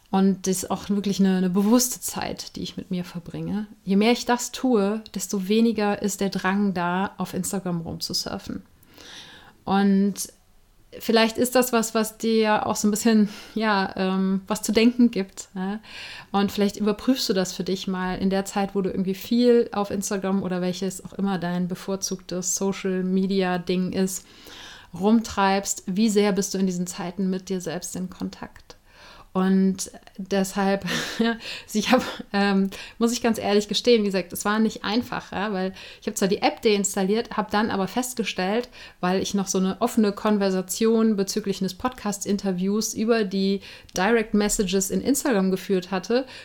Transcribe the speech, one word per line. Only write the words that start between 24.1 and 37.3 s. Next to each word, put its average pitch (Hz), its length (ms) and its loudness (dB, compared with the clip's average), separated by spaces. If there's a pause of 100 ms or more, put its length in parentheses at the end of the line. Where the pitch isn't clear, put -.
rumtreibst. 196 880 2
Wie 208 240 2
sehr 208 220 4
bist 196 220 0
du 190 40 -2
in 190 80 2
diesen 180 220 -2
Zeiten 185 420 -4
mit 185 200 -4
dir 190 100 -2
selbst 175 380 -8
in 180 120 -6
Kontakt? - 680 -12 (600)
Und 190 540 2 (260)
deshalb, 196 640 0 (360)
<laughs> - 520 -2
ich 208 200 0
hab, 254 100 6 (320)
ähm, 196 380 2 (260)
muss 233 140 2
ich 240 100 -4
ganz 226 160 2
ehrlich 208 300 2
gestehen, 226 340 4
wie 202 60 0
gesagt, 190 260 -2
es - 120 -6
war 208 120 0
nicht 220 260 0
einfach, 208 480 -4
ja, 202 220 -4
weil 190 200 -2 (280)
ich - 60 -8
hab 214 100 -6
zwar 202 100 2
die - 140 0
App 294 220 -2
deinstalliert, 202 720 2